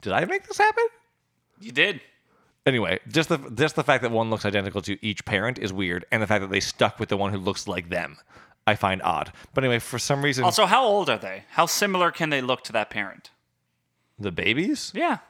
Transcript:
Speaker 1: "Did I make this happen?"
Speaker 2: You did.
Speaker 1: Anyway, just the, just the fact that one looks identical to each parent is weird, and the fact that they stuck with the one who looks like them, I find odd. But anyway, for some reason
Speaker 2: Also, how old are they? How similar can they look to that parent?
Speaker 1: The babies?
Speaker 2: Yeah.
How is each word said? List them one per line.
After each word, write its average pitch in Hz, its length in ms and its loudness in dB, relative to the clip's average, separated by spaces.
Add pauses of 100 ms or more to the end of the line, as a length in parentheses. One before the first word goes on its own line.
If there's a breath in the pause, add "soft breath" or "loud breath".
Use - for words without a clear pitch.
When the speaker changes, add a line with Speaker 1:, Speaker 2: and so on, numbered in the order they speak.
Speaker 1:
"Did 98 120 -2
I 110 100 4
make 381 240 -4
this 403 100 -10
happen?" 440 280 2 (720)
Speaker 2:
You 113 140 -16
did. 165 260 2 (680)
Speaker 1:
Anyway, 104 340 2 (100)
just 151 180 2
the, 165 100 0 (160)
just 143 220 2
the 156 80 0
fact 131 200 4
that 117 80 0
one 113 180 2
looks 110 160 -2
identical 98 380 0
to 101 220 -6
each 107 200 -4
parent 107 340 0
is 98 140 -4
weird, 92 380 -2
and 113 120 0
the 101 40 -4
fact 104 140 2
that 95 100 -6
they 98 100 2
stuck - 380 -2
with 107 100 -4
the 101 80 0
one 98 160 0
who 104 40 -4
looks 92 300 -4
like 90 220 -6
them, 85 280 -4 (480 soft breath)
I 107 100 2
find 95 260 0
odd. 78 320 -2 (200 loud breath)
But 131 120 0
anyway, 120 140 2
for 120 200 -8
some 139 240 0
reason 131 220 2
Speaker 2:
Also, 208 200 4
how 240 200 4
old 202 240 2
are 113 80 2
they? 98 340 -10
How 165 140 2
similar 185 460 2
can 160 180 -4
they 139 120 0
look 123 220 -2
to - 80 -12
that 107 180 -2
parent? 98 420 -8 (840)
Speaker 1:
The 101 140 -4
babies? 120 640 0
Speaker 2:
Yeah. 285 220 2 (120)